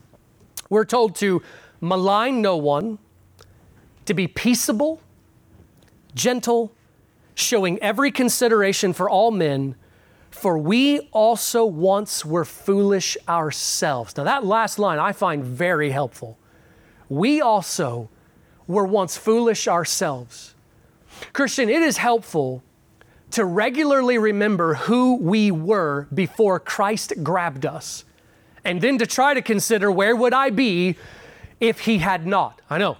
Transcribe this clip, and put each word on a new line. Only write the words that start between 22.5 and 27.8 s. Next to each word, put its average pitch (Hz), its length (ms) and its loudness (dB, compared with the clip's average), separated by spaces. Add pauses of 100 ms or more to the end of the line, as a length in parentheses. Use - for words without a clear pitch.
to 226 120 0
regularly 247 760 2
remember 202 560 2
who 247 420 2
we 208 340 2
were 156 640 0
before 190 460 0
Christ 202 640 -4
grabbed 160 420 -2
us, - 380 -10 (600)